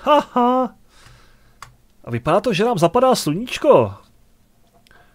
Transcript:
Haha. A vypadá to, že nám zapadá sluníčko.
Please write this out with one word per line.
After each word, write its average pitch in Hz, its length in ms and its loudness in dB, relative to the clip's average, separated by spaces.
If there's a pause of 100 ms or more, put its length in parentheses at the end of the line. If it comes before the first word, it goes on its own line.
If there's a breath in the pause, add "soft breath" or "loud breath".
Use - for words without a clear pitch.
Haha. 254 720 0 (1300 soft breath)
A 120 60 -16
vypadá 151 300 -2
to, 233 120 -2
že 180 120 -2
nám 240 140 -2
zapadá 247 360 2
sluníčko. 156 800 0 (1200 soft breath)